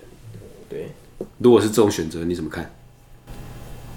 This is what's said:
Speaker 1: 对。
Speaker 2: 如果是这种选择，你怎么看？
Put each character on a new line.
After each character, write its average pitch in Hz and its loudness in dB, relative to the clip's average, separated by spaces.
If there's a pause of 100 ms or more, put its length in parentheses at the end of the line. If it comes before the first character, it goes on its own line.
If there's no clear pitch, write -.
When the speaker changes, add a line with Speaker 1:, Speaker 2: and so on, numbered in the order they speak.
(680)
Speaker 1:
对。 - -10 (460)
Speaker 2:
如 123 8
果 110 10
是 107 0
这 107 -2
种 104 6
选 82 -4
择， 82 -8
你 87 -2
怎 85 -6
么 76 -8
看？ 82 -10 (1300)